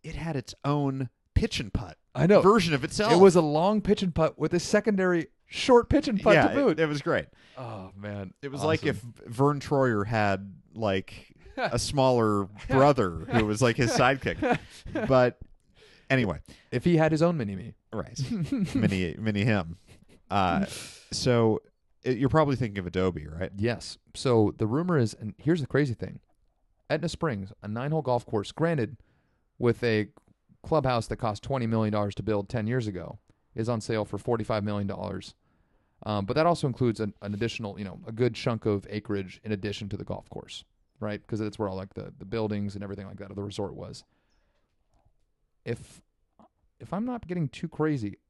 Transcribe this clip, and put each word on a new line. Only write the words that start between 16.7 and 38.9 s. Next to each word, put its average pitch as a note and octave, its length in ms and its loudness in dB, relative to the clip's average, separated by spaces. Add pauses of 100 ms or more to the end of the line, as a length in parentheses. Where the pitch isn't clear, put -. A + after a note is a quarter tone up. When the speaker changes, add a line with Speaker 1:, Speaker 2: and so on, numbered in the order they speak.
Speaker 2:
If B2 140 -4
he E3+ 140 4
had D#3 120 4
his D#3 120 2
own E3+ 160 2
mini-me. G#2 360 -8 (180)
Speaker 1:
Right. - 280 -8 (100)
Speaker 2:
<laughs> G3 440 -4
Speaker 1:
Mini, F#2+ 440 0
mini G#2 260 0
him. F#2 340 0 (520)
Uh, F#2 360 2 (440)
so, A#2 520 2 (400)
it, B2 160 -2
you're C3+ 100 2
probably D3 280 4
thinking G#2+ 220 -4
of F2+ 80 -6
Adobe, F2 400 -2
right? E2 300 -8
Speaker 2:
Yes. A2 400 -4 (180)
So, A2+ 440 4
the A2+ 80 0
rumor D#3+ 320 0
is, A2+ 160 0
and G#2+ 240 -12
here's D#3 240 0
the B2 40 -6
crazy C3+ 280 0
thing. - 260 -12 (680)
Etna D#3+ 180 -2
Springs, A2 440 -4 (100)
a - 60 -12
nine-hole C#3 340 -4
golf B2 240 -2
course, G#2 260 -4
granted, D3+ 460 -2 (600)
with A#2+ 260 2
a G#2+ 240 2 (560)
clubhouse B2+ 420 0
that A2+ 100 -6
cost G#2+ 280 -4
twenty C3 220 -4
million A2 260 0
dollars G#2 240 -2
to G2+ 60 -8
build G2+ 260 -2
ten A2 180 -4
years A#2+ 220 -2
ago, F2+ 300 -10 (360)
is A2+ 140 -4
on A#2 120 -2
sale G#2+ 240 -2
for G#2 140 -8
forty-five A2 460 -2
million G#2 240 -4
dollars. F#2+ 460 -10 (680)
Um, G#2 220 -2
but - 80 -4
that D#3 120 2
also D#3+ 200 0
includes A#2+ 320 0
an, G#2+ 240 -4
an G#2 120 -8
additional, G#2 440 -6
you G2+ 60 -8
know, F#2 220 -12
a A#2 60 -14
good A2+ 220 0
chunk A#2 320 -4
of G2+ 240 0